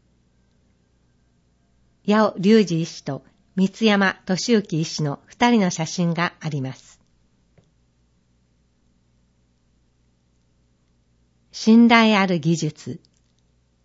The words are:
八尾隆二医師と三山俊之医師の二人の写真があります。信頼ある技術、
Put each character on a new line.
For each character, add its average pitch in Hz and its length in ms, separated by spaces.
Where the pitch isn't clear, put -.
八 214 200
尾 - 60
隆 190 420
二 160 80
医 170 40
師 - 180
と 139 200
三 190 140
山 202 460
俊 - 260
之 202 280
医 165 40
師 - 180
の 143 240
二 - 240
人 233 100
の 185 100
写 160 160
真 170 280
が 170 260
あ 160 80
り 143 140
ま 131 120
す。 - 260
信 226 380
頼 226 300
あ 190 80
る 180 120
技 160 180
術、 - 440